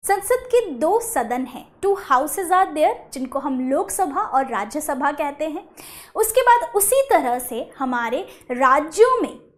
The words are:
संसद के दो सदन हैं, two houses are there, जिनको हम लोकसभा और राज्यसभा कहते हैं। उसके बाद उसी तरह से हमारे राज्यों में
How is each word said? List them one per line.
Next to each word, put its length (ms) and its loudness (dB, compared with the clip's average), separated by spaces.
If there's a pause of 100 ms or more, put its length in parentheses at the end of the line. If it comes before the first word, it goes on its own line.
संसद 440 0
के 220 2
दो 300 2
सदन 460 -4
हैं, 200 -18 (160)
two 200 2
houses 480 0
are 180 4
there, 280 0 (180)
जिनको 260 -6
हम 200 -4 (100)
लोकसभा 520 -2
और 260 0
राज्यसभा 640 -4
कहते 360 -6
हैं। 200 -10 (480)
उसके 260 2
बाद 340 4
उसी 340 2
तरह 300 2
से 300 -8 (100)
हमारे 420 -2 (300)
राज्यों 680 4
में 120 -4 (240)